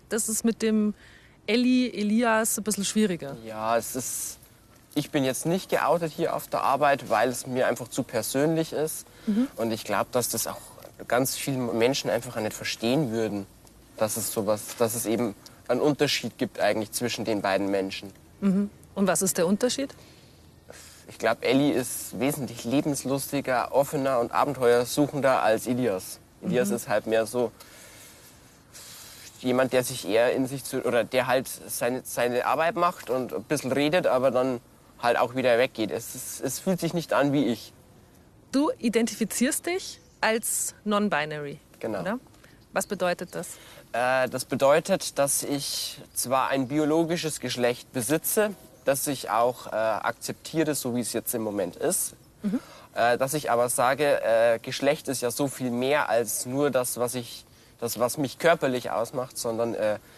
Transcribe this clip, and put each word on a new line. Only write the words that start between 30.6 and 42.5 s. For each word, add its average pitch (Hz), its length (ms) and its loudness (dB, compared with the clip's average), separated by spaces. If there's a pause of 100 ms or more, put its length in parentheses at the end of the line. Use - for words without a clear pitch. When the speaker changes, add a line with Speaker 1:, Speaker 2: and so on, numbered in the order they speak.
Speaker 2:
zu-, - 200 -4
oder 117 200 2
der 123 220 0
halt 127 220 0
seine, 123 560 -4
seine 123 420 0
Arbeit 156 300 0
macht 175 340 0
und 127 240 -2
ein 95 100 -6
bisschen 135 280 -2
redet, 147 340 2
aber 127 240 4
dann 127 300 0 (400)
halt 120 180 2
auch 120 160 0
wieder 123 240 4
weggeht. 117 320 0
Es 113 240 -6
ist, - 260 -12
es - 200 -4
fühlt 185 200 0
sich 160 140 -2
nicht 165 180 -4
an 135 200 4
wie 143 140 2
ich. 113 260 -4 (800)
Speaker 1:
Du 285 260 2
identifizierst 233 880 0
dich - 340 -6 (200)
als - 540 -2 (100)
non-binary, 151 760 0 (220)
Speaker 2:
Genau. 107 200 -4
Speaker 1:
oder? 190 180 -4 (540)